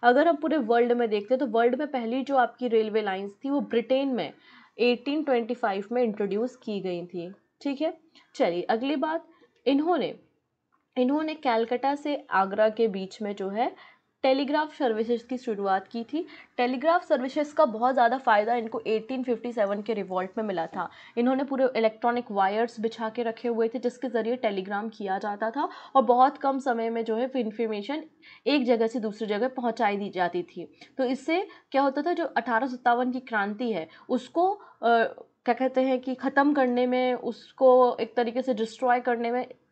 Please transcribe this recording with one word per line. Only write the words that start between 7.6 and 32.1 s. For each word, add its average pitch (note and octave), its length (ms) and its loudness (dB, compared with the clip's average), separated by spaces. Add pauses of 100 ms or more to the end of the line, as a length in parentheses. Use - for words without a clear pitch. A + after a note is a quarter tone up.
ठीक C#4+ 200 -4
है, D#4+ 160 -2 (380)
चलिए F3+ 260 0
अगली C4+ 340 -2
बात, D#4+ 300 -4 (420)
इन्होंने, C#4 480 0 (800)
इन्होंने D4+ 380 0
कलकत्ता B3 600 0
से C#4+ 360 -6
आगरा G3 380 2
के A3+ 180 0
बीच F#3+ 340 -6
में G3+ 140 -6
जो G3 140 -6
है - 500 -4 (240)
टेलीग्राफ C4+ 540 0
सर्विसेज A3+ 460 0
की B3+ 140 -8
शुरुआत G3 500 -2
की A#3 160 -10
थी। D#4 240 -6 (300)
टेलीग्राफ C4+ 500 0
सर्विसेज D4 440 -2
का D#4 140 4
बहुत A#3+ 280 0
ज़्यादा B3 240 4
फ़ायदा A3+ 380 2
इनको A3 320 -4
एटीन A3 360 -2
फिफ्टी A#3+ 280 -4
सेवन G#3 300 0
के A3 120 -4
रिवॉल्ट F#3 440 -4
में A3 80 -2
मिला F#3 220 -4
था। F3+ 220 -8 (280)
इन्होंने C4 260 2
पूरे C4 320 0
इलेक्ट्रॉनिक A#3 560 0
वायर्स G#3 480 0
बिछा A3 300 -4
के A#3 140 -6
रखे A3+ 240 -6
हुए A3+ 200 0
थे, A#3 120 -4
जिसके B3 280 -4
ज़रिए A3+ 280 -2
टेलीग्राम G3+ 540 -4
किया G3 280 -6
जाता G#3 340 -4
था D4 180 -4 (260)
और C4+ 60 8
बहुत B3+ 360 4
कम A3 220 0
समय A#3 300 -2
में A3+ 160 -4
जो A3 100 -2
है B3+ 200 -2
इन्फॉर्मेशन A3 680 -4 (440)
एक C4+ 180 2
जगह A3+ 220 4
से A#3 120 -2
दूसरी G#3+ 280 -6
जगह G#3+ 200 -2
पहुंचाई A3+ 500 -2
दी G3 120 -6
जाती F3 340 -2
थी। E3+ 300 -14 (240)
तो C4+ 60 0
इससे D#4+ 440 -2 (240)
क्या C4+ 100 2
होता C#4 200 0
था, F4 120 0